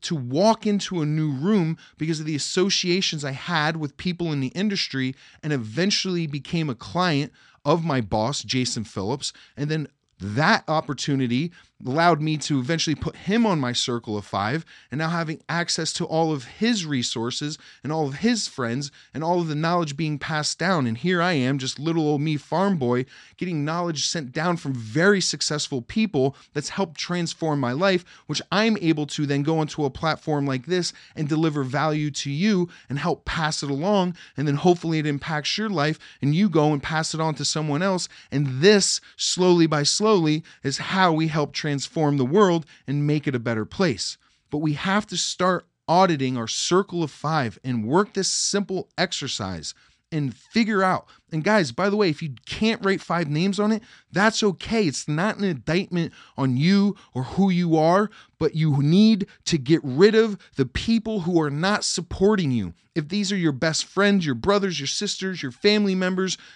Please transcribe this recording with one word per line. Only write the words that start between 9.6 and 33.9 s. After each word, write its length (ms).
then 180
that 480
opportunity 840
allowed 360
me 160
to 220
eventually 360
put 200
him 300
on 140
my 120
circle 460
of 80
five, 400
and 80
now 100
having 380
access 460
to 120
all 280
of 120
his 400
resources 720
and 80
all 160
of 80
his 320
friends 440
and 100
all 160
of 80
the 80
knowledge 400
being 240
passed 400
down. 260
And 120
here 240
I 120
am, 240
just 220
little 280
old 140
me 160
farm 400
boy, 280
getting 260
knowledge 440
sent 260
down 240
from 160
very 480
successful 600
people 540
that's 160
helped 300
transform 600
my 120
life, 320
which 140
I'm 300
able 260
to 180
then 180
go 160
onto 260
a 40
platform 560
like 200
this 260
and 140
deliver 340
value 480
to 180
you 400
and 100
help 240
pass 400
it 80
along. 440